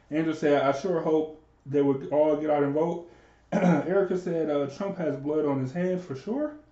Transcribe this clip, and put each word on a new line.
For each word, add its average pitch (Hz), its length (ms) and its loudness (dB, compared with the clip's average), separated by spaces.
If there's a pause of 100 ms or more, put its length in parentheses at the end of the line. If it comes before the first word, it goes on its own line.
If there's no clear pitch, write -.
(120)
Andrew 160 220 0
said, 143 300 2
"I 139 140 4
sure 175 240 -2
hope 156 400 0 (240)
they 143 160 2
would 139 300 2
all 151 240 4
get 151 160 -2
out 147 120 2
and 143 100 0
vote." 170 360 -2 (200)
<clears throat> - 220 -18
Erica 180 680 2
said, 165 340 -2
uh, 143 160 0
"Trump 196 300 -6
has 151 180 -2
blood 147 300 -2
on 135 140 0
his 131 120 -4
hands 180 340 -2
for 131 100 -8
sure." 294 380 -6 (180)